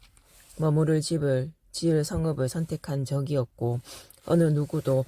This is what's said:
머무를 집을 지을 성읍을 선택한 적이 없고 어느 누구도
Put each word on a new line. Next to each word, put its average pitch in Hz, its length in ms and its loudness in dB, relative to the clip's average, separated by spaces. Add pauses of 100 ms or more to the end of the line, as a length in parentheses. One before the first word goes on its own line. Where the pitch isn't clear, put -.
(560)
머무를 156 440 2
집을 147 520 0 (180)
지을 160 320 0
성읍을 156 460 -2
선택한 156 560 -4
적이 139 320 -2
없고 120 420 -2 (520)
어느 170 120 6
누구도 147 640 2